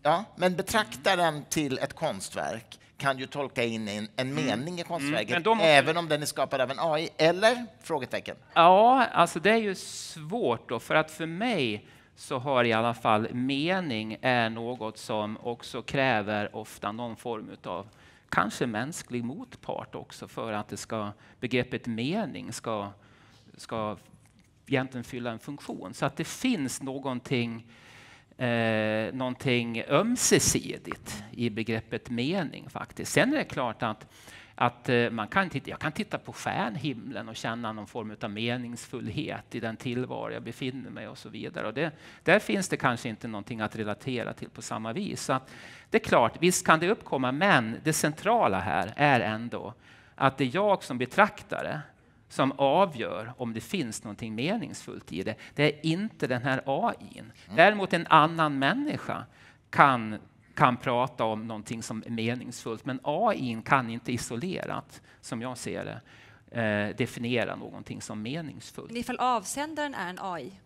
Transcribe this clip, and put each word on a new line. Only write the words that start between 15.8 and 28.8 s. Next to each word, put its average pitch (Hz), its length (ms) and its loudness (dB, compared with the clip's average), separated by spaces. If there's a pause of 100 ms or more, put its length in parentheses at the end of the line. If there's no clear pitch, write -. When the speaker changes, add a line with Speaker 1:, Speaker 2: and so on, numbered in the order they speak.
Speaker 2:
kräver 107 760 0
ofta 107 360 -6
någon 113 240 -8
form 107 340 -8
utav 101 380 -8 (400)
kanske - 380 0
mänsklig 120 580 -6
motpart - 680 -10
också - 340 -14
för 113 240 -6
att 104 160 -4
det 98 80 -8
ska, 104 360 -6 (280)
begreppet 123 460 0
mening 120 680 -4
ska, 104 380 -6 (680)
ska 107 400 -6 (720)
egentligen 127 380 -2
fylla 120 260 -8
en 113 80 -8
funktion. - 560 -12
Så 147 120 -2
att 139 100 -2
det 165 80 -4
finns 160 580 -2
någonting, 127 840 -4 (720)
eh, 110 760 2